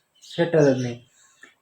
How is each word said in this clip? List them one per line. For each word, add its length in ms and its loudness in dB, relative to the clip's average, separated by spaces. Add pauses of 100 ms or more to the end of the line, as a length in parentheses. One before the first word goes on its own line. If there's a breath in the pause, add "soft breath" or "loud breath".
(220)
સ્વેટર 520 0
જ 80 -4
નહીં. 200 -10 (600 soft breath)